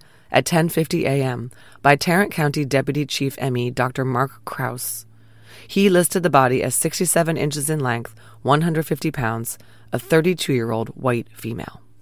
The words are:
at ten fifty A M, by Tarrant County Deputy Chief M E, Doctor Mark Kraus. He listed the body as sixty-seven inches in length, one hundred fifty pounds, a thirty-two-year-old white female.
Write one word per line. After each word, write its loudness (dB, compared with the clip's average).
at 2
ten 2
fifty -2
A 0
M, -6
by 8
Tarrant 2
County 0
Deputy 0
Chief -4
M -2
E, -2
Doctor -2
Mark -2
Kraus. -8
He 4
listed 2
the 2
body 4
as -2
sixty-seven 0
inches -4
in -2
length, -4
one 2
hundred 0
fifty -2
pounds, -4
a -4
thirty-two-year-old 0
white -2
female. -10